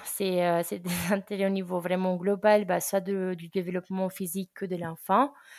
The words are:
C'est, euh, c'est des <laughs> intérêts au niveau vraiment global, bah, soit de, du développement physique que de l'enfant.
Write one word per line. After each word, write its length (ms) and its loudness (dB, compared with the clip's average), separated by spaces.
C'est, 420 0
euh, 180 4
c'est 160 -6
des 100 -6
<laughs> 220 -2
intérêts 360 0
au 20 2
niveau 300 -2
vraiment 380 0
global, 480 4
bah, 140 2
soit 220 0
de, 340 -2
du 140 -12
développement 600 -2
physique 440 -6
que 120 -8
de 100 -4
l'enfant. 580 2